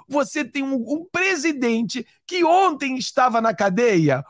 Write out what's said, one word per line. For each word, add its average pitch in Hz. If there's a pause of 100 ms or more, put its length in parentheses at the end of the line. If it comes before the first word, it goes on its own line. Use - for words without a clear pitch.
você 285
tem 277
um, 269
um 277
presidente 254 (220)
que 359
ontem 311
estava 240
na 226
cadeia, 185